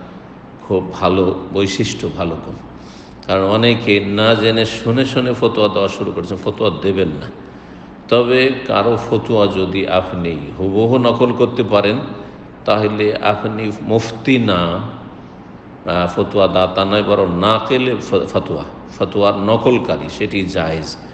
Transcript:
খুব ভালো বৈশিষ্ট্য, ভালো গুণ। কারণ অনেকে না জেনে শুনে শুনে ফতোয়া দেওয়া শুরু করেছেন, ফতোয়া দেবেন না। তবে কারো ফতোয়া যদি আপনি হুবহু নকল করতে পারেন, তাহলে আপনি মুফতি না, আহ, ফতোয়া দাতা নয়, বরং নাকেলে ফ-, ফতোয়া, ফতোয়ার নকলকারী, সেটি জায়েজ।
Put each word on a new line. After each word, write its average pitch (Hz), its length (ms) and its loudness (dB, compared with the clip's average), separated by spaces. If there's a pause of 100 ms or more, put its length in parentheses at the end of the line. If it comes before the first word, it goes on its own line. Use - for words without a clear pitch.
(680)
খুব 92 260 -2
ভালো 92 600 0
বৈশিষ্ট্য, 98 640 -2
ভালো 85 280 -4
গুণ। - 80 -12 (720)
কারণ 95 160 2
অনেকে 107 640 2
না 107 300 4
জেনে 110 300 2
শুনে 120 400 0
শুনে 127 280 0
ফতোয়া 110 340 2
দেওয়া 101 200 2
শুরু 98 240 -4
করেছেন, 92 260 -6
ফতোয়া 101 340 -2 (100)
দেবেন 95 260 2
না। 73 180 -6 (840)
তবে 127 420 4 (160)
কারো 107 300 2 (120)
ফতোয়া 107 380 2
যদি 92 400 -2
আপনি 87 500 -2 (220)
হুবহু 107 380 2
নকল 120 360 2
করতে 120 300 2
পারেন, 101 320 4 (680)
তাহলে 107 500 2
আপনি 107 560 -2 (100)
মুফতি 113 560 2
না, 104 200 2
আহ, - 1600 -4
ফতোয়া 98 320 2
দাতা 92 380 2
নয়, 101 180 2
বরং 98 360 2
নাকেলে 110 560 2 (140)
ফ-, - 240 0
ফতোয়া, 87 300 -2 (340)
ফতোয়ার 101 400 2
নকলকারী, 104 720 2
সেটি 101 360 -2
জায়েজ। 80 520 -4 (160)